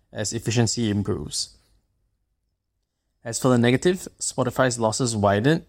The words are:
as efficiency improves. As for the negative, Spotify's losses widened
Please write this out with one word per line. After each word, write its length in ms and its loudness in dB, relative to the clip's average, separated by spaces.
as 220 -8
efficiency 560 0
improves. 640 -4
As 140 -8
for 100 2
the 80 6
negative, 500 2
Spotify's 580 -2
losses 380 0
widened 520 2